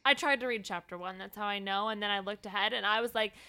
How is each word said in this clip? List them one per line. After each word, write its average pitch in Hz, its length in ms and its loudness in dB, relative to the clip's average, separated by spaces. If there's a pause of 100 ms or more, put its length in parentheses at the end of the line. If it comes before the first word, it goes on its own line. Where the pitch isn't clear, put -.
I 277 100 8
tried 277 260 2
to 254 80 -4
read 226 160 -2
chapter 180 340 -8
one. 185 200 -8
That's 190 200 -14
how 208 80 -2
I 202 140 0
know. 196 300 0
And 214 120 -4
then 208 100 2
I 202 80 2
looked 202 260 -6
ahead 208 280 0
and 214 120 -2
I 214 160 4
was 233 120 -2
like, 220 200 0 (160)